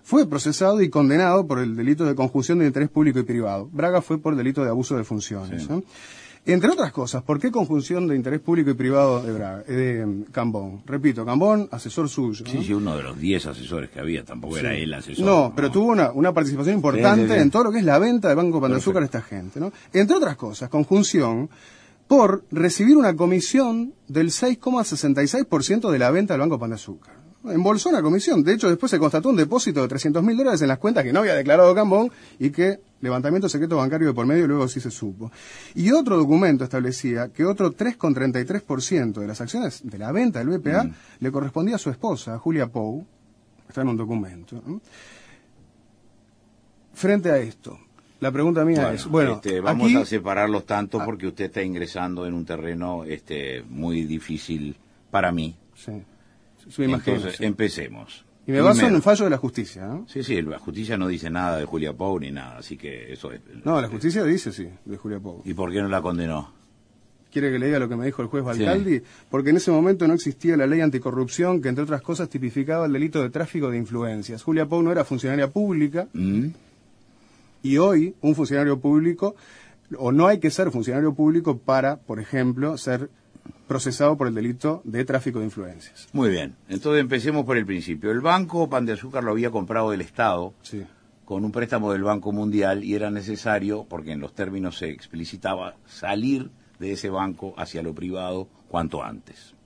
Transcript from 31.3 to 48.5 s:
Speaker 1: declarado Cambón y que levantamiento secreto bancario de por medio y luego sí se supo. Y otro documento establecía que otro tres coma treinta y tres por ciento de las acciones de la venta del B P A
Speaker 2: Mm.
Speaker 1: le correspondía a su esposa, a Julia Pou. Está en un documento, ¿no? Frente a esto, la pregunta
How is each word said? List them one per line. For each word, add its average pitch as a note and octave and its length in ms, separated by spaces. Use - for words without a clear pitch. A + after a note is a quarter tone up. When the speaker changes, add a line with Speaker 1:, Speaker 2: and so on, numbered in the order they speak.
Speaker 1:
declarado D#3+ 380
Cambón G#3+ 380
y C3+ 120
que F#3 300
levantamiento C#3+ 480
secreto D#3+ 300
bancario D3+ 300
de C3 60
por A#2 120
medio D#3+ 180
y D3 40
luego C#3+ 200
sí B2 140
se A#2 100
supo. G#2+ 400
Y F3+ 180
otro B3 260
documento D3+ 480
establecía B2 640
que D#3 140
otro G3 260
tres A#3+ 240
coma D3+ 200
treinta B2+ 260
y A#2+ 40
tres G3+ 180
por C3 180
ciento A2+ 400
de G#2 60
las G#2+ 120
acciones D#3+ 440
de G#2+ 140
la A2 140
venta G3+ 280
del B2+ 100
B F3 100
P D3 140
A G#3+ 100
Speaker 2:
Mm. D#2+ 100
Speaker 1:
le C3 100
correspondía D3+ 440
a - 40
su D#3 120
esposa, A#2+ 420
a A2+ 60
Julia D3+ 280
Pou. A#2+ 380
Está C3 140
en C3 60
un A#2 80
documento, G#2+ 680
¿no? F3+ 160
Frente F#3 380
a C#3+ 60
esto, - 420
la C3+ 120
pregunta D#3 340